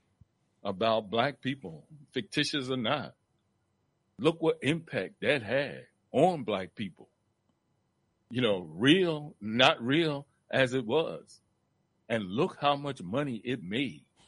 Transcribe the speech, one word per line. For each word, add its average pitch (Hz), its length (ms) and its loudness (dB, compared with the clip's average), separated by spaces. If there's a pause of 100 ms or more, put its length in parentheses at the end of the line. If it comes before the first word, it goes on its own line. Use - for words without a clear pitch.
(640)
about 107 460 0
black 120 320 0
people, 131 440 -8 (280)
fictitious 135 560 -2
or 131 80 -2
not, 123 360 -2 (1040)
look 165 240 2
what 160 200 2
impact 131 600 -2
that 123 220 2
had 107 400 -2 (280)
on 156 320 4
black 95 320 -4
people. - 340 -10 (1200)
You 123 100 -2
know, 95 340 0
real, 151 640 2
not 123 440 4
real 143 420 0 (240)
as 123 240 2
it 127 120 -2
was. 123 560 -2 (680)
And 113 160 -2
look 135 340 -2
how 143 160 2
much 139 260 -8
money 120 420 -4
it 120 200 -4
made 98 400 -6 (240)